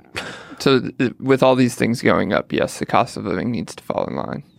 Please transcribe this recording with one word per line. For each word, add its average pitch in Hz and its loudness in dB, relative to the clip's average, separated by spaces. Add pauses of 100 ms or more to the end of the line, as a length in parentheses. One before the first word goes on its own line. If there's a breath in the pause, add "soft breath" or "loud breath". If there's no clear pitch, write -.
(580 loud breath)
so 135 4
th-, - -2
with 131 2
all 131 6
these 123 2
things 117 0
going 98 2
up, - -2
yes, - -2
the - -6
cost - 0
of 104 -8
living 92 -2
needs - -6
to - -18
fall - -2
in - -6
line. - -6 (140)